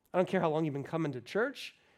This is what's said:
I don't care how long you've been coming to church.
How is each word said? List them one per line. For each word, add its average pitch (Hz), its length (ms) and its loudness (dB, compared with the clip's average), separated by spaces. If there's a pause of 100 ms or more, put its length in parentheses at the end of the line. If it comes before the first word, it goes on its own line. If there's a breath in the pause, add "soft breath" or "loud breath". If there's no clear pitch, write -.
(140)
I 175 40 2
don't 185 100 4
care 190 120 2
how 165 80 4
long 156 160 2
you've 151 80 0
been 139 120 -4
coming 160 280 -2
to 123 80 -8
church. 233 540 -4 (240 soft breath)